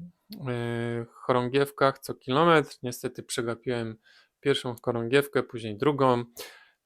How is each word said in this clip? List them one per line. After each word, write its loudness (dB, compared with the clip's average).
e, -4
chorągiewkach 0
co -10
kilometr. 4
Niestety -8
przegapiłem -4
pierwszą -2
chorągiewkę, 0
później -8
drugą. 2